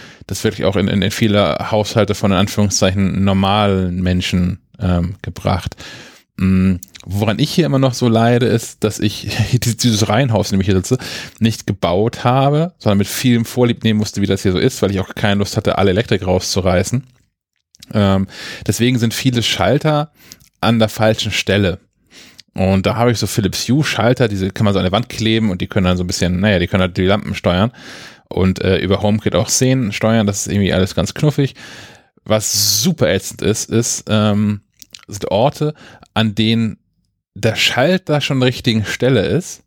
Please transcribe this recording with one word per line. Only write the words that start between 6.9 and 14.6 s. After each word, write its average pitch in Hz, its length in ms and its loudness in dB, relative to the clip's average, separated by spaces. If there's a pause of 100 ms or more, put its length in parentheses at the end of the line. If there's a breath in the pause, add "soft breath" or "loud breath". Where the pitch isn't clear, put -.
woran 104 360 -2
ich 147 100 0
hier 156 160 2
immer 139 140 0
noch 131 140 2
so 123 140 0
leide, 117 380 4
ist, - 380 -2
dass 107 160 -2
ich - 280 -4 (140)
<laughs> - 100 -2
dieses, 117 240 0
dieses 110 320 0
Reihenhaus, 110 420 0
in 101 60 0
dem 95 60 2
ich 90 40 -4
hier 98 100 2
sitze, 107 220 0 (420 loud breath)
nicht 110 260 0
gebaut 101 580 0
habe, 139 540 2
sondern 101 200 2
mit 98 100 0
vielem 120 360 2
Vorlieb 120 400 0
nehmen 107 140 2
musste, 104 220 -4
wie 101 60 2
das 98 160 0
hier 95 100 2
so 90 60 0
ist, - 240 0